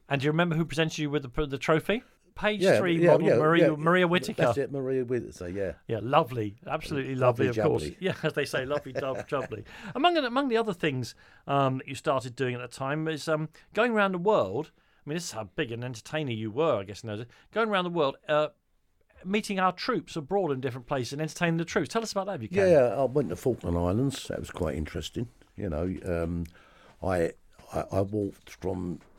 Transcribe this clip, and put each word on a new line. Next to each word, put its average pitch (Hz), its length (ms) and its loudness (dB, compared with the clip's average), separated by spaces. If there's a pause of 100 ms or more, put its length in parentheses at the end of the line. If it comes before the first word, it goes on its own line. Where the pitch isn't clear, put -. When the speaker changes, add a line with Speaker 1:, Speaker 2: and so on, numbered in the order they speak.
Speaker 1:
And 139 100 0
do 127 60 -2
you 151 60 2
remember 165 260 2
who 165 80 2
presented 156 320 -2
you 151 120 -2
with 139 240 -2
the, 156 140 -2
the 135 100 -6
trophy? 170 460 0 (320)
Page 214 260 -2
Speaker 2:
Yeah, 175 160 6
Speaker 1:
three 170 200 2
Speaker 2:
yeah, 170 140 8
Speaker 1:
model 175 160 6
Speaker 2:
yeah, 147 80 6
Speaker 1:
Maria, 156 360 6
Speaker 2:
yeah. 151 40 -2
Speaker 1:
Maria 170 320 4
Whittaker. 175 360 0
Speaker 2:
That's 120 140 4
it, 135 140 -2
Maria 131 320 -2
Whittaker, 117 460 -4
yeah. 92 240 -4 (160)
Speaker 1:
Yeah, 113 120 -2
lovely. 117 540 0 (100)
Absolutely 139 500 -4
Speaker 2:
Yeah, 127 40 -4
Speaker 1:
lovely, 123 280 4
Speaker 2:
lovely 117 140 0
Speaker 1:
of - 60 2
course. - 160 0
Speaker 2:
jubbly. - 160 -8
Speaker 1:
Yeah, 185 140 -2 (100)
as 156 80 0
they 143 140 -2
say, 135 200 -4
lovely 139 280 -6
dub-, 131 340 -6
Speaker 2:
<laughs> - 0 -
Speaker 1:
jubbly. - 360 -4 (300)
Among, 339 220 2
among 269 320 0
the 226 80 0
other 220 180 0
things, 131 420 -4 (320)
um, 135 320 2
that - 100 -12
you 135 60 -8
started 131 420 -2
doing 127 180 0
at 120 60 -8
the 123 80 -12
time 156 400 -4
is, 151 180 -6
um, 156 220 0 (240)
going 240 180 2
around 196 220 2
the 180 60 -2
world. 156 520 2 (340)
I 139 40 -8
mean, 156 80 -2
this 175 80 -8
is - 80 -10
how 110 240 -8
big 131 160 -4
an 117 100 -6
entertainer 131 480 -6
you 110 180 -4
were, 131 300 0
I 98 40 -6
guess, 98 200 -14
in 113 40 -10
those, 107 180 -6 (260)
going 220 160 0
around 196 160 2
the 175 60 -4
world, 170 260 2 (140)
uh, 151 180 4 (800)
meeting 202 340 -2
our 185 140 4
troops 196 420 -4
abroad 170 360 0
in 131 100 -2
different 123 260 -6
places 139 240 -2
and 143 100 -6
entertaining 165 360 0
the 170 80 0
troops. 190 240 0
Tell 226 140 0
us 214 100 -8
about 190 140 -4
that, 196 80 -6
if 131 80 -8
you 107 40 -6
can. 190 220 4
Speaker 2:
Yeah, 123 260 6
I 139 80 2
went 127 260 2
to - 60 -4
Falkland 92 420 0
Islands. 107 520 0
That - 100 -4
was - 100 -10
quite 76 280 -4
interesting. 80 500 -6 (300)
You 104 120 -6
know, 85 240 -2 (120)
um, 85 400 -2 (580)
I, 87 300 0 (400)
I, 80 180 -2
I 98 100 2
walked 101 500 -4
from 90 500 -6 (180)